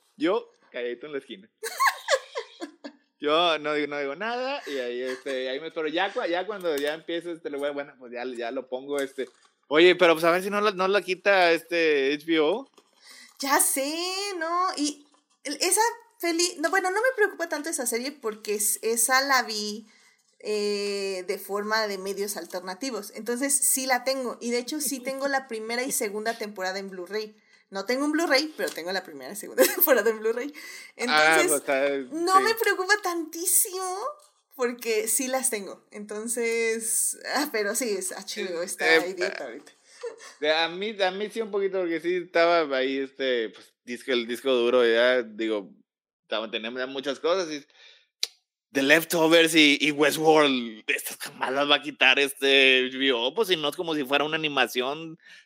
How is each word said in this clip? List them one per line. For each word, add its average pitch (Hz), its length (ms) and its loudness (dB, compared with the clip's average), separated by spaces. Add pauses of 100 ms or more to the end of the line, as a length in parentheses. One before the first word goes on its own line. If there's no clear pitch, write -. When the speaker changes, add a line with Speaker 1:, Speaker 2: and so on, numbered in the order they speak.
(160)
Speaker 1:
yo 233 340 -2 (220)
calladito 123 340 -8
en 156 60 -12
la 139 60 -6
esquina. 104 300 -16 (140)
<laughs> 1077 260 -2 (1300)
Yo 156 380 2
no 151 160 -2
digo, 147 140 0
no 147 100 -6
digo 139 160 -4
nada, 247 540 -6
y 139 100 -6
ahí, 123 240 -4
este, 131 460 -6
ahí 135 100 -6
me 160 80 -10
espero. 160 220 -6
Ya 180 260 -2
cua-, 233 140 -4
ya 175 180 -2
cuando 185 300 -2
ya 143 180 -2
empiece, 170 380 -8
este, 160 180 -10
lo 143 80 -6
voy 143 80 -2
a, 147 60 -2
bueno, 143 260 -8
pues 123 140 -16
ya, 117 120 -8
ya 117 280 -6
lo 131 160 -8
pongo, 139 320 -6
este. 135 280 -6 (380)
Oye, 170 300 6
pero 175 180 6
pues 160 100 -2
a 165 60 6
ver 180 100 2
si 196 100 -6
no 208 100 0
la, 208 100 2
no 190 160 -2
la 196 160 2
quita, 185 480 4
este, 156 640 2
H 147 100 -8
B 160 140 2
O. 185 320 2 (680)
Speaker 2:
Ya 277 180 2
sé, 285 340 0 (440)
¿no? 349 400 -2
Y 294 280 -4 (380)
el, - 180 -8
esa 370 200 2 (400)
peli, 339 280 0 (120)
no, 330 100 0
bueno, 370 220 2
no 415 100 0
me 523 140 4
preocupa 381 320 0
tanto 302 220 -6
esa 294 180 -4
serie 247 240 -4
porque 214 420 -6
es, - 280 -2
esa 240 400 2
la 269 200 4
vi, 214 460 -6 (500)
eh, 202 880 -4
de 196 140 -4
forma 208 480 -2
de 196 100 -6
medios 196 380 -6
alternativos. 185 800 -8
Entonces 240 360 -4
sí - 340 0
la 247 180 0
tengo. 262 360 -4
Y 240 120 -4
de 240 60 0
hecho 285 220 -6
sí 277 200 -4
tengo 269 260 -6
la 269 220 -2
primera 226 340 -6
y 262 80 -4
segunda 214 480 -4
temporada 196 400 -6
en 196 100 -8
Blu-ray. 196 460 -8 (360)
No 196 140 -6
tengo 262 220 0
un 302 60 0
Blu-ray, 311 440 2
pero 170 140 -2
tengo 160 220 -8
la 185 120 -4
primera 139 260 -14
y 202 60 -12
segunda - 260 0
<laughs> - 120 4
temporada 233 340 4
en 220 120 -2
Blu-ray. 240 340 -4 (520)
Speaker 1:
Ah, 156 360 6
Speaker 2:
Entonces, - 60 4
Speaker 1:
pues, 143 120 2
está, 143 280 0 (260)
Speaker 2:
no 359 240 4
Speaker 1:
sí. 392 40 6
Speaker 2:
me 440 120 2
preocupa 403 480 0
tantísimo 359 960 -2 (580)
porque 233 500 -2
sí 247 220 0
las 262 220 0
tengo. 190 400 -8
Entonces, 226 1300 -2 (160)
ah, 294 180 0
pero 208 220 -2
sí, 240 240 -2
es 185 140 -6
H - 300 -10
B 180 140 -6
O, 170 60 -4
está 185 240 -4 (100)
Speaker 1:
Eh, 165 140 2
Speaker 2:
idiota 185 340 -4
Speaker 1:
eh, - 40 -10
Speaker 2:
ahorita. - 240 -16 (680)
Speaker 1:
de, 151 140 0
a 165 160 0
mí, 202 320 -6
a 185 80 4
mí 196 180 -6
sí 226 140 -6
un 214 80 -6
poquito, 196 300 0
porque 165 200 -2
sí 175 160 0
estaba 170 580 2
ahí, 135 260 0
este, 127 500 -2
pues, - 240 -20 (100)
disco, 123 280 -6
el 120 140 0
disco 120 240 -2
duro, 123 360 4
ya, 120 360 4
digo, 110 460 -4 (540)
estaba, 110 280 -6
teníamos 117 300 -8
ya 131 60 -4
muchas 135 340 -6
cosas, 165 320 0
y 143 140 -12 (1040)
The 135 120 2
Leftovers 160 720 4
y, 151 260 8
y 147 120 2
Westworld, 143 960 4
estas - 280 -4
jamás 131 360 -6
las 143 180 0
va 143 60 6
a 135 60 -2
quitar 131 360 4
este 135 720 6
H 131 100 -8
B 135 140 2
O, 120 220 0
pues, 208 140 0
si 180 80 2
no 147 120 -2
es 147 80 -6
como 165 180 -4
si 147 100 -2
fuera 143 200 2
una 156 120 -2
animación, 147 800 -2 (280)